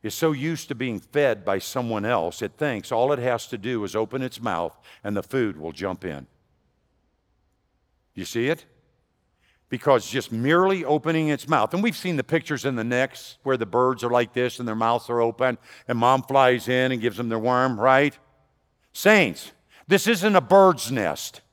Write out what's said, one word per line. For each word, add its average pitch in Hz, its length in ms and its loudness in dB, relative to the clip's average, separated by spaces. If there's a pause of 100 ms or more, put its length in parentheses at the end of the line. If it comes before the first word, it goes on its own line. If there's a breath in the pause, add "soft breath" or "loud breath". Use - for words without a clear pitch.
is 110 100 -8
so 160 200 0
used 147 340 -6
to 139 80 -8
being 113 240 -6
fed 117 460 -2
by 98 140 0
someone 113 440 -4
else, 101 380 -2
it 107 160 -8
thinks 135 340 -4
all 127 220 2
it 131 60 -2
has 120 280 -2
to 123 100 -10
do 110 280 -4
is 95 100 -8
open 110 260 -4
its 127 200 -10
mouth 85 360 -4 (240 loud breath)
and 104 140 -6
the 98 80 -4
food 113 320 -4
will 78 160 -12
jump 90 320 -8
in. 71 240 -10 (1900)
You 90 120 -10
see 117 220 -4
it? 165 180 -4 (1040)
Because 127 400 0
just 117 200 -6
merely 165 540 2
opening 156 460 0
its 143 180 -4
mouth, 131 260 2
and 180 80 -2
we've 214 140 -2
seen 175 220 -4
the 127 60 -4
pictures 151 420 -4
in 135 100 -2
the 113 80 -4
necks 123 600 -4
where 135 120 0
the 113 100 -2
birds 120 380 0
are 120 60 -2
like 120 240 2
this 123 260 -2
and 123 80 -6
their 110 80 -4
mouths 117 340 0
are 120 120 0
open, 117 360 0 (300 loud breath)
and 123 100 -2
mom 127 260 4
flies 127 440 4
in 127 240 0
and 123 100 -4
gives 110 140 -2
them 117 140 -6
their 113 100 -2
worm, 123 400 2
right? 135 380 4 (760)
Saints, 190 600 2 (360 soft breath)
this 185 200 2
isn't 208 280 2
a 180 60 8
bird's 175 500 6
nest. 95 500 -4 (120)